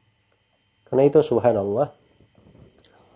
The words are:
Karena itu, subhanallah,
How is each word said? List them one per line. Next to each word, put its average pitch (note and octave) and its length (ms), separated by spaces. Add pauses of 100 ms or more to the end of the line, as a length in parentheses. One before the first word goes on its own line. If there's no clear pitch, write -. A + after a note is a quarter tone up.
(880)
Karena C3 240
itu, D#3 140
subhanallah, A2 640 (1300)